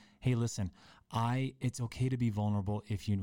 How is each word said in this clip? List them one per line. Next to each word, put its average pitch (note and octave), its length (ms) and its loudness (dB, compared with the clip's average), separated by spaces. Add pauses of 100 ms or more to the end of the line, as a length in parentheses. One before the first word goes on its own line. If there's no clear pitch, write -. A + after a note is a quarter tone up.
(200)
"Hey, B2+ 160 2
listen, A2+ 340 0 (420)
I, B2 480 0
it's B2+ 200 -2
okay B2+ 280 -2
to C3 80 0
be A#2+ 140 2
vulnerable G#2 560 0
if G#2 220 -4
you G#2 140 2